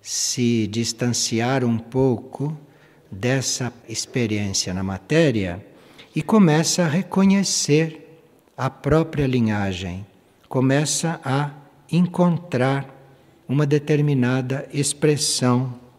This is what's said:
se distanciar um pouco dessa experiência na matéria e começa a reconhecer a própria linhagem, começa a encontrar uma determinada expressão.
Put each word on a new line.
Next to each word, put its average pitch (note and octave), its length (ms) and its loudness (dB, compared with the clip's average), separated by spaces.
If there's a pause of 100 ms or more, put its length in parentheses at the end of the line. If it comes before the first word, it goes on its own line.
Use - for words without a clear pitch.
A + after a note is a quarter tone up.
se A#2 580 0
distanciar A#2+ 960 -2
um A#2 120 2
pouco C3 800 -2 (540)
dessa B2 600 -2 (160)
experiência G#2 840 -4
na F#2 80 -4
matéria G2 800 0 (540)
e D#3 60 -2
começa E3 640 4
a E3+ 40 2
reconhecer F3+ 1300 0 (340)
a B2+ 140 -4
própria D3 580 0
linhagem, G2+ 800 -2 (400)
começa C#3+ 800 0
a C#3+ 260 -2 (400)
encontrar D#3 960 0 (600)
uma C#3+ 160 2
determinada C#3 1080 0
expressão. C3+ 1000 0 (260)